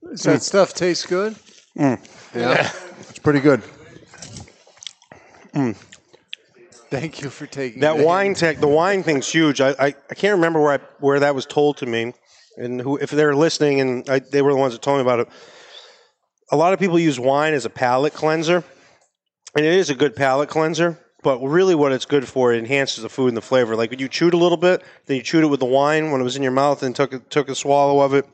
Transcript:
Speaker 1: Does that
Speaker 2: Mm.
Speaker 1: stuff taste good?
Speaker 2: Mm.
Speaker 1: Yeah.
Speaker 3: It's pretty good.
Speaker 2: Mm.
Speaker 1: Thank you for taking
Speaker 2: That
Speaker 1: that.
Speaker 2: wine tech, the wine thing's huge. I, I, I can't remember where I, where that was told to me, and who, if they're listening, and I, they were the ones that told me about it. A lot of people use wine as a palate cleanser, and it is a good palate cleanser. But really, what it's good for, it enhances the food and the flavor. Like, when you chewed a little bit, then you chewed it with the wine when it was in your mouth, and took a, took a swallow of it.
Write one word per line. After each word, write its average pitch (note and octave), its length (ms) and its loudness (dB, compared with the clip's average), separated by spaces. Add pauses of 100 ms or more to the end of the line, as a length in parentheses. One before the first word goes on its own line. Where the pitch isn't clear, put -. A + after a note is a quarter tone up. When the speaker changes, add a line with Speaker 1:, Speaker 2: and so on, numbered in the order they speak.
Speaker 1:
Does C4 140 -14
that D3 160 2
Speaker 2:
Mm. D3 40 -4
Speaker 1:
stuff F#3+ 320 2
taste F3 340 -4
good? G3+ 280 -4 (420)
Speaker 2:
Mm. C3+ 220 0 (340)
Speaker 1:
Yeah. B2 380 -2 (280)
Speaker 3:
It's - 180 -20
pretty C#3+ 220 2
good. C3 220 4 (1900)
Speaker 2:
Mm. B2+ 220 -2 (1120)
Speaker 1:
Thank C#3+ 320 -8
you C#3 80 -10
for D3 160 -18
taking C3 340 -8
Speaker 2:
That D3+ 180 2
Speaker 1:
that. D3 80 4
Speaker 2:
wine G3 280 2
tech, D#3+ 260 0
the D3+ 80 2
wine F3 340 2
thing's D3 280 -2
huge. D3+ 320 2
I, C3+ 160 4
I, C3+ 80 2
I - 280 -6
can't G3+ 220 0
remember E3 240 2
where D3 140 4
I, C3 40 -2 (220)
where C#3 200 2
that C#3+ 140 2
was C3 120 -6
told D3 320 0
to C3+ 80 -8
me, A#2 260 -4 (460)
and B2 240 -8
who, C#3 160 -4
if C#3 120 -6
they're D3 240 2
listening, C#3+ 460 2
and B2+ 300 -2
I, C3+ 80 2
they C#3 240 -2
were C#3+ 100 2
the C3+ 60 0
ones C3 160 0
that A#2 80 -16
told C#3 160 0
me C3+ 40 0
about B2 180 0
it. A#2+ 80 -2 (1200)
A D3 60 0
lot E3+ 180 4
of F3+ 40 -6
people E3+ 200 2
use D#3 200 0
wine C#3+ 360 0
as B2+ 100 -4
a A2 60 -6
palate C3 420 0
cleanser, D#3+ 500 0 (960)
and D3+ 80 0
it D#3+ 80 2
is F3+ 160 2
a C#3+ 60 -2
good C3+ 200 0
palate C#3 360 0
cleanser. D#3+ 480 -2 (240)
But C3+ 180 0
really, F3 340 2
what C#3+ 180 2
it's B2+ 120 -4
good C3+ 240 -2
for, B2 240 2
it A#2 60 0
enhances B2 440 -2
the A2 60 -10
food C3 200 0
and A#2 80 -2
the A2 60 -4
flavor. B2 320 0
Like, A2+ 160 -2
when C3 100 -12
you C3+ 80 -8
chewed E3+ 260 0
a - 20 2
little E3+ 220 2
bit, F3+ 240 2 (240)
then C#3 100 -2
you B2 60 -4
chewed D#3+ 220 2
it - 20 4
with C#3+ 140 2
the C3 60 -2
wine D3 440 2
when C3+ 100 0
it B2+ 40 0
was B2 120 -4
in C#3 60 -4
your C3 100 0
mouth, C#3 300 0
and B2+ 120 -4
took C3 200 -2
a, B2+ 60 -10
took C3 280 -2
a C3+ 60 -8
swallow C#3+ 460 2
of C#3 120 2
it. C#3 220 2